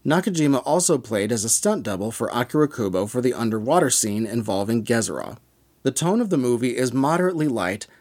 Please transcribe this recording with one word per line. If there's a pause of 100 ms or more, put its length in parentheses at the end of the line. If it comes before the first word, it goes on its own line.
Nakajima
also
played
as
a
stunt
double
for
Akira
Kubo
for
the
underwater
scene
involving
Gezora. (440)
The
tone
of
the
movie
is
moderately
light, (140)